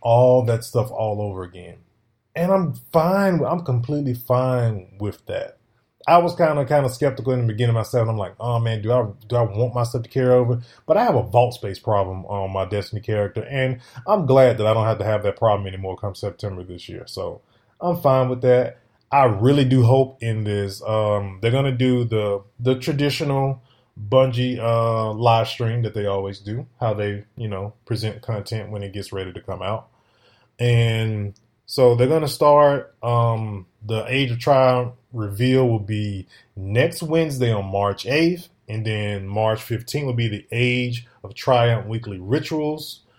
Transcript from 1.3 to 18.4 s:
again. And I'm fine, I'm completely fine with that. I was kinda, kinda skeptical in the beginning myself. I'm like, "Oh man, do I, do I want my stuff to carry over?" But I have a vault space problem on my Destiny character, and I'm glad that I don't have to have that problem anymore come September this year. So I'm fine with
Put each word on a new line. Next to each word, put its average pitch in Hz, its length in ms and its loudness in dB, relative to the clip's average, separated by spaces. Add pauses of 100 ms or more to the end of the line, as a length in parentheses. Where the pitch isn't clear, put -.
again. 87 320 -18 (600)
And 175 160 0
I'm 170 220 2 (180)
fine, 180 520 2
I'm 170 200 -2
completely 135 480 -2
fine 120 840 -2
with 101 280 -8
that. - 300 -8 (500)
I 165 120 8
was 175 160 2
kinda, 147 320 2
kinda 143 240 2
skeptical 127 420 -2
in 123 80 0
the 120 60 0
beginning 117 280 0
myself. 113 340 0
I'm 110 100 -4
like, 95 200 -8
"Oh 117 200 -2
man, 113 240 -2
do 110 100 0
I, 123 140 2 (200)
do 120 100 -4
I 120 60 2
want 113 320 -2
my 120 100 0
stuff 120 180 -4
to - 80 -12
carry 127 240 2
over?" 123 260 2 (240)
But - 140 2
I 240 60 2
have 214 100 2
a 117 80 2
vault 113 320 2
space 98 240 -10
problem 92 480 -2
on 98 260 -6
my 95 140 -2
Destiny 101 340 -6
character, 107 440 -4
and 131 360 -2 (260)
I'm 190 200 2
glad 131 320 6
that 107 80 0
I 110 80 4
don't 110 100 2
have 110 140 0
to 101 60 -4
have 107 180 0
that 101 140 -2
problem 101 300 2
anymore 92 300 -8
come 98 180 -8
September 98 480 -10
this 90 280 -16
year. 90 160 -14
So 90 340 -10 (400)
I'm 175 220 -2
fine 131 260 0
with 123 140 -6